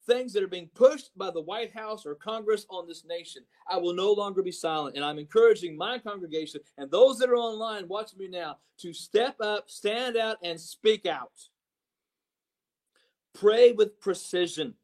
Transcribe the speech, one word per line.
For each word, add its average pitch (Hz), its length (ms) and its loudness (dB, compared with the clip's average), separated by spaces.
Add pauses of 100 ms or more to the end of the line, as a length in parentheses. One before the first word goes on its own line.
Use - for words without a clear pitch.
things 247 280 -2
that 196 80 0
are 190 60 -2
being 175 260 -10
pushed 269 440 4
by 190 120 -6
the 170 120 -6
White 208 340 -8
House 220 300 -10
or 147 100 -8
Congress 214 540 -4
on 180 180 -12
this 165 180 -18
nation. 170 380 -12 (260)
I 185 80 -2
will 175 160 0
no 190 200 2
longer 202 280 -2
be 185 100 -2
silent. 156 440 -4
And 143 100 -4
I'm 151 140 -6
encouraging 175 580 4
my 220 220 -6
congregation 160 640 -8 (160)
and 139 120 -12
those 226 300 6
that 247 100 2
are 247 60 4
online 220 520 -4
watching 202 300 -10
me 190 100 -12
now 175 300 -10 (220)
to 170 140 -12
step 240 480 0
up, 208 280 -4
stand 226 480 -4
out, 220 240 -2
and 170 180 -8
speak 214 460 0
out. 143 280 -6 (2000)
Pray 233 320 8
with 208 300 0
precision. 170 720 -4 (100)